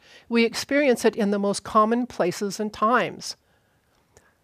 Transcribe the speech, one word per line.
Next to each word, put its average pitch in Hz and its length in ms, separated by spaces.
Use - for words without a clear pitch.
we 233 160
experience 262 580
it 220 120
in 202 160
the 202 80
most 202 240
common 226 420
places - 540
and 214 120
times. 214 640